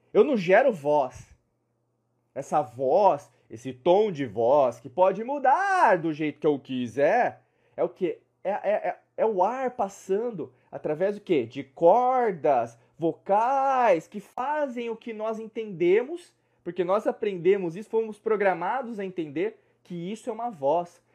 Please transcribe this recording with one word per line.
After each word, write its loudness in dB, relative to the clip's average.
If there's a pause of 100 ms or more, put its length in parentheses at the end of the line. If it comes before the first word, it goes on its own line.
(140)
Eu 6
não 2
gero 4
voz. -2 (1000)
Essa -2
voz, 2 (200)
esse -12
tom 4
de -6
voz, 2
que -20
pode 2
mudar 2
do -4
jeito -6
que -2
eu 2
quiser, -2 (340)
é -4
o -2
quê? -6 (220)
É, -4
é, -4
é, -4 (180)
é 0
o 0
ar -2
passando -6 (180)
através -4
do -16
quê? 0
De -10
cordas 2 (200)
vocais 0
que -14
fazem -6
o -8
que -12
nós -6
entendemos, -2 (300)
porque -4
nós 0
aprendemos 0
isso, -14
fomos -2
programados -2
a -8
entender -6 (240)
que -16
isso -10
é -6
uma -8
voz. -4 (120)